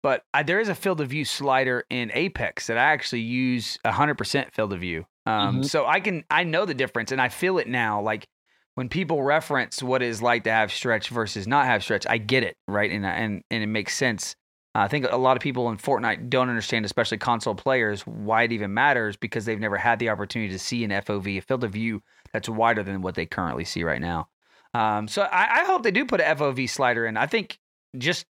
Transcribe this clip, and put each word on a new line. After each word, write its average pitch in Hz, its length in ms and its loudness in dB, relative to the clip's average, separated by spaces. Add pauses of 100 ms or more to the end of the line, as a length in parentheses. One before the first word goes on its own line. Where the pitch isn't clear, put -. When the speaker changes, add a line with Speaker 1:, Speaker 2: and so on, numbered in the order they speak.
Speaker 1:
But 135 220 0 (100)
I, 147 100 4
there 175 180 2
is 220 80 0
a 180 60 0
field 180 260 -2
of 135 80 -2
view 143 160 -4
slider 131 640 2
in 120 240 -4
Apex 131 540 -2
that 113 100 0
I 143 160 6
actually 123 280 -4
use 123 600 -2
a 113 80 2
hundred 143 260 2
percent - 360 -2
field 107 200 -2
of 90 60 -6
view. 85 260 -4 (200)
Um, 107 300 2
Speaker 2:
Mm-hmm. 131 80 0
Speaker 1:
so 139 220 0
I 160 140 4
can, 185 320 -2
I 165 140 4
know 170 200 0
the 156 80 -4
difference, 123 380 -2
and 131 100 0
I 127 60 4
feel 180 300 0
it 123 100 0
now. 113 340 0
Like, 107 240 -4 (500)
when 127 120 -4
people 156 360 -2
reference 143 600 0
what 127 180 2
it's 117 200 -2
like 120 240 2
to 110 60 2
have 110 200 4
stretch 113 380 0
versus 107 380 -4
not 135 180 4
have 113 180 2
stretch, - 240 -2
I 117 100 2
get 117 260 2
it, 87 120 -4 (100)
right? 101 240 0
And, 98 160 -2
and, 104 460 -2
and 113 100 -2
it 107 60 -2
makes 107 260 -4
sense. - 440 -2 (360)
I 101 140 4
think 139 220 0
a 120 80 2
lot 131 180 6
of 117 60 -2
people 123 300 -2
in 107 60 -6
Fortnite 117 520 0
don't 127 200 2
understand, 113 360 -2
especially 110 320 0
console 113 380 0
players, 110 500 0
why 110 380 2
it 117 80 2
even 104 240 -4
matters 120 420 2
because 117 280 -6
they've 110 140 -2
never 104 160 0
had 113 220 2
the 117 120 0
opportunity 101 440 -4
to 92 60 -6
see 120 240 -4
an 104 80 -2
F 98 180 -2
O 101 100 0
V, 98 200 -4
a - 20 -10
field 127 220 -2
of 107 80 -2
view 110 320 -4 (280)
that's 110 160 -4
wider 113 360 4
than 98 180 -4
what 92 140 -4
they 87 100 -2
currently 80 400 -4
see - 180 -4
right 76 160 0
now. 85 300 -2 (460)
Um, 107 320 0
so 202 160 0
I, 208 380 4
I 359 40 2
hope 381 160 2
they 226 80 2
do 233 160 2
put 196 160 0
a 151 60 4
F 151 140 2
O 143 100 2
V 127 160 -2
slider 117 400 2
in. 110 100 -4
I 120 80 2
think 214 320 -4 (400)
just 147 340 -2